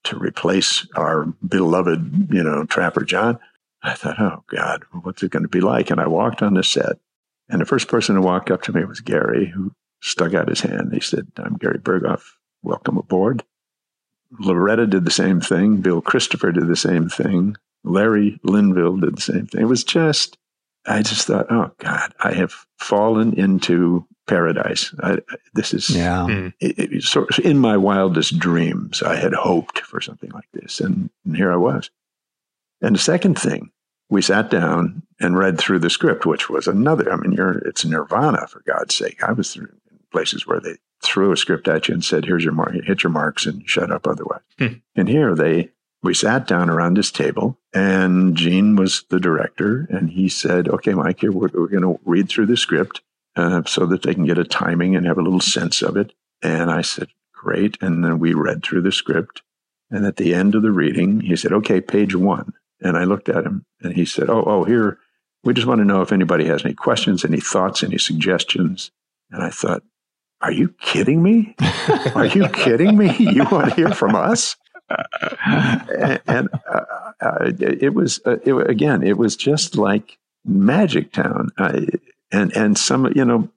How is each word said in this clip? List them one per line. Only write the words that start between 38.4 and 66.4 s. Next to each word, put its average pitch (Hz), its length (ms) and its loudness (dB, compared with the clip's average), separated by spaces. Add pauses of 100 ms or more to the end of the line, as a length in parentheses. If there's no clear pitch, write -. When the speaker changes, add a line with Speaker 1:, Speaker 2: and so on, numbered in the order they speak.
Speaker 1:
for - 180 -20
God's - 300 -4
sake. - 280 -6
I - 80 -2
was - 220 -4
through - 160 -16 (420)
places - 340 -4
where 82 140 -8
they 85 160 -10 (260)
threw 98 300 0
a 82 60 0
script 80 300 -2
at 80 200 0
you - 60 -2
and 85 100 -4
said, 78 220 -2
"Here's 85 180 0
your 78 100 0
mark, 82 200 -2 (100)
hit 95 200 -2
your 87 80 0
marks 76 340 -4
and 71 220 -8
shut - 240 -2
up 80 140 -6
otherwise." - 360 -6 (180)
Speaker 3:
Hmm. 120 140 -2 (220)
Speaker 1:
And 90 120 0
here 131 280 2
they, 80 360 0 (320)
we 90 100 0
sat 120 340 0
down 87 220 2
around 87 280 2
this 101 140 0
table, 87 460 -2 (160)
and 95 640 2
Gene 92 400 4
was 95 340 0
the 92 100 0
director, 92 720 -2
and 92 200 -2
he 90 200 0
said, 90 380 0
"Okay, - 260 0
Mike, 90 280 -2
here, 104 100 2
we're, 95 220 -2
we're 85 140 0
gonna 92 280 0 (100)
read 92 240 2
through 110 180 0
the 120 100 2
script." - 440 -2 (340)
Uh, 87 300 2
so - 200 0
that 87 180 0
they - 100 0
can 87 120 0
get 82 120 2
a 87 60 0
timing 85 520 0
and 90 100 0
have 85 120 0
a 90 60 0
little 92 180 2
sense - 400 -2
of 92 160 -2
it. 101 160 -2 (280)
And 82 300 0
I 82 100 0
said, - 280 -6 (240)
"Great." 98 480 -2
And 87 220 0
then 82 160 0
we 82 140 2
read - 300 -2
through - 180 -2
the 95 100 2
script. - 500 -4 (480)
And 104 160 -2
at 98 100 -2
the 87 180 0
end 95 220 2
of 110 60 4
the 110 100 2
reading, 90 480 0
he 87 160 0
said, - 160 -2
"Okay, 104 300 2
page 98 340 0
one." 92 380 0 (280)
And 90 160 -2
I 87 60 0
looked 98 260 -2
at 80 160 -2
him 101 200 -6 (160)
and 85 120 -8
he 85 120 0
said, - 240 -2
"Oh, 113 160 2
oh, 98 180 2
here, 107 340 0 (460)
we 120 100 2
just 120 140 0
want 123 120 2
to 104 60 4
know 98 160 4
if 87 100 -2
anybody 90 340 2